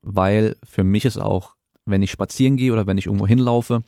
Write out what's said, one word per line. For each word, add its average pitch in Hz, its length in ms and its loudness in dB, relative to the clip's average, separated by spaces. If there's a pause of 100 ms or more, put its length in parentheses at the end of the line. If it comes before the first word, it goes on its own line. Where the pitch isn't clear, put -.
Weil 101 540 0
für - 220 -2
mich 101 200 2
ist 110 140 -2
auch, 95 380 -4 (280)
wenn 98 180 0
ich 95 100 -2
spazieren 131 440 0
gehe 127 160 0
oder 110 140 0
wenn 98 120 0
ich 92 80 -6
irgendwo 101 200 -2
hinlaufe 120 600 2